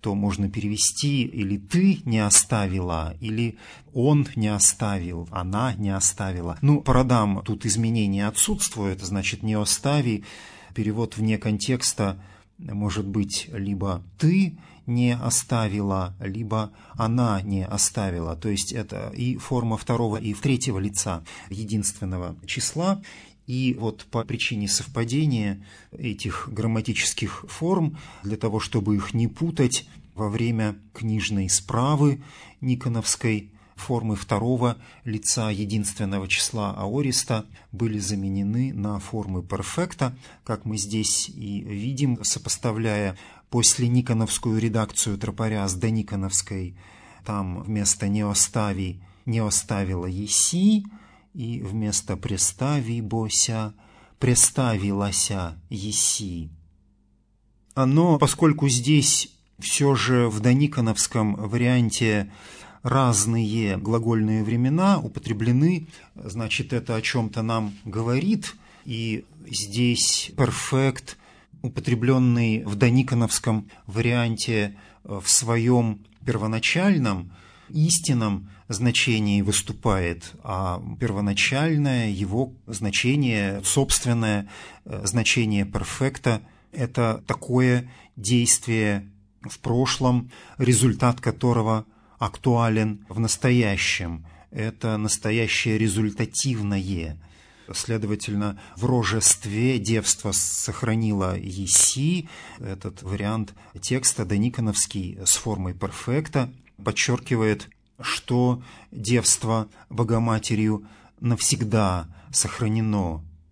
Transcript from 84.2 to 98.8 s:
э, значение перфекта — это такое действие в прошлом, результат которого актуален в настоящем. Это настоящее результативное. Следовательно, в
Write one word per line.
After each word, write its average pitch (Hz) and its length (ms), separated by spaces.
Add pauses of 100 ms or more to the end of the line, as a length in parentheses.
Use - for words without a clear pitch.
э, 98 200
значение 107 600
перфекта — 117 800 (280)
это 120 560
такое 123 640 (240)
действие 110 960 (320)
в - 160
прошлом, 123 720 (280)
результат 123 640
которого 113 640 (320)
актуален 110 920
в 107 120
настоящем. 101 1080 (240)
Это 110 460
настоящее 107 840
результативное. 101 1400 (540)
Следовательно, 104 840 (180)
в 101 100